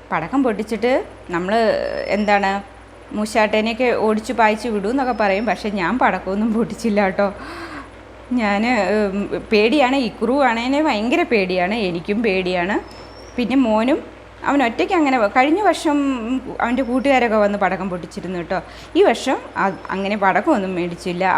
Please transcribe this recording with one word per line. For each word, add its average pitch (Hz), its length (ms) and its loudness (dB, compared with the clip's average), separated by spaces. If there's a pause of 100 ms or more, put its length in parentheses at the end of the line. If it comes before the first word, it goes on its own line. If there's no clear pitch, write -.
(120)
പടക്കം 175 340 -2
പൊട്ടിച്ചിട്ട് 220 460 0 (420)
നമ്മൾ, 180 200 -2 (640)
എന്താണ്, 202 340 2 (640)
മൂശാട്ടേനെയൊക്കെ 220 720 2 (180)
ഓടിച്ച് 220 320 0
പായിച്ച് 220 360 2
വിടൂ 202 200 -2
എന്നൊക്കെ 254 280 0
പറയും. 196 280 2
പക്ഷേ 202 180 -4 (120)
ഞാൻ 170 120 0 (100)
പടക്കമൊന്നും 208 540 0
പൊട്ടിച്ചില്ല 214 520 0
കേട്ടോ. 190 200 0 (1120)
ഞാൻ, 202 220 2 (320)
ഉം, 202 300 0 (280)
പേടിയാണ്. 247 440 4 (120)
ഇക്രു 226 260 -2 (140)
ആണേനെ 247 400 0
ഭയങ്കര 247 340 0 (100)
പേടിയാണ്, 185 440 0 (120)
എനിക്കും 175 380 -2
പേടിയാണ്. 185 500 0 (600)
പിന്നെ 247 200 0 (100)
മോനും 226 320 2 (500)
അവൻ 277 180 2
ഒറ്റയ്ക്ക് 320 320 -2
അങ്ങനെ 269 240 4
വ-, 202 140 2
കഴിഞ്ഞ 302 320 4
വർഷം 311 300 0 (640)
അവൻ്റെ 247 260 0
കൂട്ടുകാരൊക്കെ 240 560 2
വന്ന് 202 200 0
പടക്കം 185 280 -2
പൊട്ടിച്ചിരുന്നു 180 480 -8
കേട്ടോ. 180 180 -4 (400)
ഈ 392 100 6
വർഷം 262 280 0 (280)
അ-, 196 180 -2 (120)
അങ്ങനെ 196 300 -2
പടക്കമൊന്നും 190 540 2
മേടിച്ചില്ല, 175 460 -4 (140)